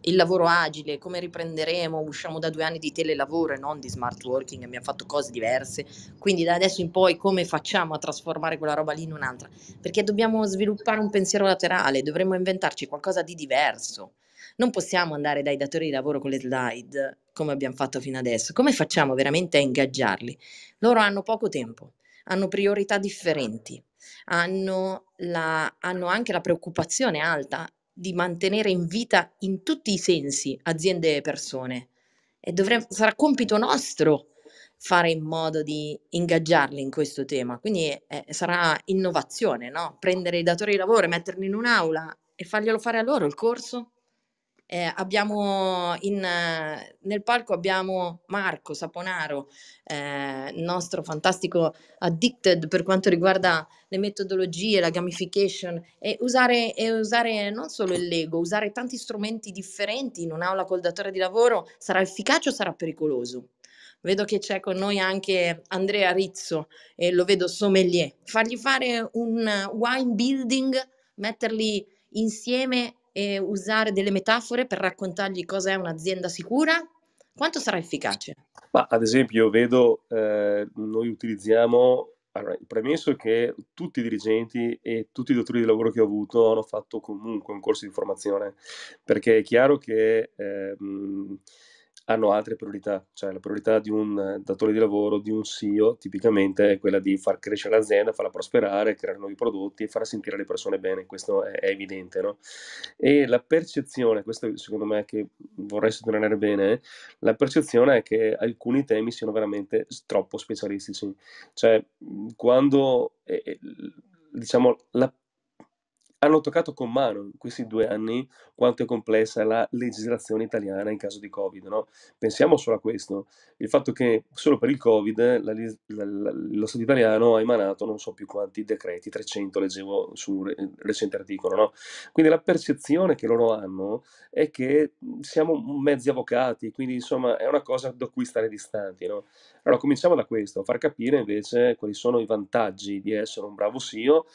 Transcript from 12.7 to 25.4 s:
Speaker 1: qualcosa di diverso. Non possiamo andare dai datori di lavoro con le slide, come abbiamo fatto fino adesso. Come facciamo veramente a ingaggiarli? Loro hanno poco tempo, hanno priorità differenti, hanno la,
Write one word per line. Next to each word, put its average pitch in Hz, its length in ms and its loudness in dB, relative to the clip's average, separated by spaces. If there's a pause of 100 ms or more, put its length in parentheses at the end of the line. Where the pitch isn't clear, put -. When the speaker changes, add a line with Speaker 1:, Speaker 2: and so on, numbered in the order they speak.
Speaker 1:
qualcosa 175 360 -2
di 165 120 -8
diverso. 131 800 -2 (420)
Non 247 140 2
possiamo 175 440 0
andare 147 280 -2
dai 143 140 0
datori 156 300 -4
di 151 60 -2
lavoro 135 280 -2
con 139 100 -6
le 135 80 -2
slide, 127 800 -4 (140)
come 151 200 -4
abbiamo 135 220 -4
fatto 131 240 -4
fino 131 200 -8
adesso. 120 340 -2
Come 262 200 4
facciamo 147 420 2
veramente 147 440 2
a - 20 6
ingaggiarli? 131 760 0 (400)
Loro 233 220 6
hanno 196 220 2
poco 220 260 -2
tempo, 117 460 -10 (300)
hanno 190 220 0
priorità 202 520 0
differenti, 147 840 -4 (440)
hanno 185 800 -2 (100)
la, 160 640 -2